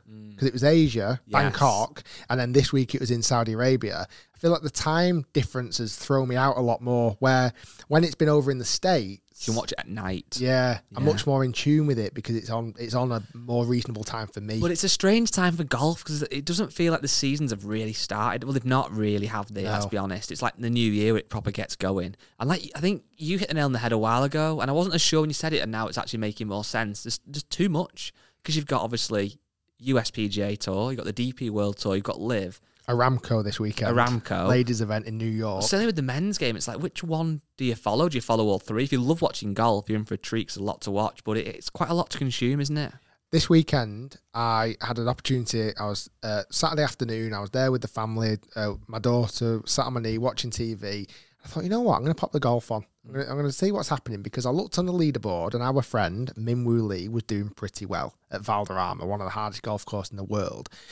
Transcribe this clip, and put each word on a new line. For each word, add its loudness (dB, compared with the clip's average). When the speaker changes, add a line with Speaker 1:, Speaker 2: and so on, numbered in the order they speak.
Speaker 1:
Mm. -18
Speaker 2:
'cause 2
it -2
was 0
Asia, 6
Speaker 1:
Yes. -12
Speaker 2:
Bangkok, 4
and 2
then 0
this 6
week 2
it 0
was -2
in 0
Saudi 2
Arabia, 0
I -20
feel 2
like 2
the -4
time 2
difference -2
has -4
thrown 2
me 0
out 4
a 0
lot 2
more, 2
where 4
when 6
it's -2
been 4
over 6
in -2
the -6
States 0
Speaker 1:
You 0
can 0
watch -4
it -8
at -10
night. -6
Speaker 2:
Yeah, 2
I'm -2
Speaker 1:
Yeah. 6
Speaker 2:
much 0
more 2
in 0
tune 4
with 2
it -4
because -4
it's -6
on, -4
it's -8
on 0
a -4
more 0
reasonable -2
time -6
for -12
me. -4
Speaker 1:
But 2
it's -2
a 2
strange 4
time 2
for -2
golf 0
'cause -4
it -6
doesn't 0
feel 2
like 0
the -2
seasons 2
have -4
really -2
started. -2
Well, -2
they've 0
not 2
really, 2
have -6
they? -6
Let's -2
Speaker 2:
No. -4
Speaker 1:
be -2
honest. -4
It's -6
like -2
the -2
new 2
year, 4
it -2
proper -4
gets -6
going. -2
And, -2
like, -2
I -8
think 0
you -2
hit -2
the -4
nail 2
on 2
the 0
head 0
a 2
while 2
ago, 0
and 0
I 2
wasn't 2
as 4
sure 4
when 0
you -4
said -2
it, 2
and -4
now -2
it's -6
actually -4
making -4
more -4
sense. -4
There's, -6
there's -10
too -2
much -4
'cause -2
you've 0
got, 0
obviously, -2
U 2
S -2
P 0
G -2
A 0
Tour, -2
you've -6
got -8
the -4
D -2
P -6
World 0
Tour, 0
you've -2
got -4
Live. -2
Speaker 2:
Aramco 4
this -4
weekend. 0
Speaker 1:
Aramco. 2
Speaker 2:
Ladies 2
event -2
in -8
New -4
York. -2
Speaker 1:
Certainly 2
with 0
the -2
men's -2
game, -2
it's -6
like, -6
which -6
one -2
do -4
you 0
follow? 2
Do -2
you 0
follow 2
all 4
three? -2
If 0
you 2
love 2
watching 0
golf, 2
you're 0
in -2
for -6
a -4
treat -4
'cause -10
there's -6
a -2
lot -4
to -6
watch, -2
but -2
it, -2
it's -10
quite -4
a 0
lot 0
to -6
consume, 0
isn't -2
it? -6
Speaker 2:
This 2
weekend, 2
I 0
had -4
an 0
opportunity. 0
I -6
was, -6
uh, -2
Saturday 0
afternoon, -2
I -4
was -8
there 2
with 2
the -6
family, 0
uh, -2
my -8
daughter 0
sat 0
on -6
my -2
knee -2
watching -2
T -4
V. -6
I -18
thought, -6
"You -2
know 0
what? 4
I'm 0
gonna 2
pop -4
the 2
golf 0
on. -4
I'm -16
gonna, -4
I'm -4
gonna -2
see 0
what's -4
happening," -4
because -4
I 0
looked -2
on 0
the -2
leaderboard 0
and -2
our 2
friend -2
Min -2
Woo 4
Lee -4
was -4
doing -2
pretty -10
well -4
at -8
Valderrama, -2
one -4
of -6
the -6
hardest -6
golf -4
courses -6
in -12
the -8
world, -4